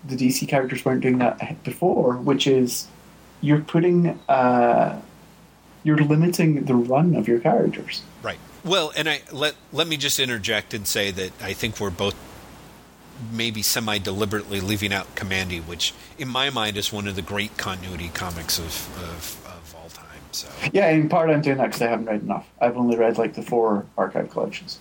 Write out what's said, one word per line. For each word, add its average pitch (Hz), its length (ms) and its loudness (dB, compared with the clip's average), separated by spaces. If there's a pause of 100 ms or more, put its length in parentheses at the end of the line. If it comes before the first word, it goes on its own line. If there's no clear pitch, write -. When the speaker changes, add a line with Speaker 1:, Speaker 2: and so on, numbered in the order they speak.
Speaker 1:
the 131 80 -6
D 127 160 2
C - 140 -2
characters 131 400 0
weren't 127 160 2
doing 127 160 2
that 123 480 -2
before, 139 500 2
which 135 320 2
is 127 400 2 (540)
you're 147 180 4
putting, 175 580 2 (120)
uh, 123 640 4 (880)
you're 151 140 4
limiting 151 680 4
the 127 120 2
run 131 400 4
of 110 120 0
your 117 120 4
characters. - 600 0 (220)
Speaker 2:
Right. 98 160 -6 (240)
Well, 165 320 0
and 151 140 0
I, 147 120 -2 (120)
let, 147 220 -2 (180)
let 160 140 0
me 156 100 -2
just 139 240 0
interject 113 520 -2
and 104 140 -6
say 101 240 0
that 92 200 -6 (100)
I 98 100 -8
think 110 300 -6
we're 101 80 -2
both 95 260 -2 (1160)
maybe 113 300 -4
semi-deliberately 101 1000 -2
leaving 101 320 -2
out 95 220 -6
Kamandi, 92 500 -4
which - 280 -6 (240)
in 139 100 -8
my 131 220 -2
mind 107 280 -2
is - 160 -4
one 101 140 -4
of 95 80 -6
the 95 60 -6
great 101 360 -6
continuity 90 560 -8
comics 85 440 -6
of, 82 80 -6 (320)
of, 85 480 -12
of 82 300 -18
all 82 140 -18
time. - 160 -20 (260)
So. - 160 -10 (240)
Speaker 1:
Yeah, 185 180 4
in 156 200 4
part 165 200 4
I'm 147 120 4
doing 139 160 2
that 113 140 0
'cause - 100 -6
I 117 60 2
haven't 113 180 0
read 107 160 -2
enough. - 260 -6 (140)
I've 120 160 2
only 120 200 2
read, 113 200 4
like, 110 160 0
the 113 80 -10
four 110 440 2 (120)
archive 87 340 -2
collections. - 500 -6